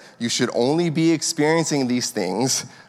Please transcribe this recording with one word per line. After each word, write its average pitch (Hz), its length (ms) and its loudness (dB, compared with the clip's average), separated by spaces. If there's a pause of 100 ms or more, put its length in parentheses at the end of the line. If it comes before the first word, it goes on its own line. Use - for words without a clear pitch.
(200)
You 117 100 -4
should 123 240 0
only 160 380 0
be 160 200 2
experiencing 156 760 0
these 123 240 -2
things 104 560 -2 (220)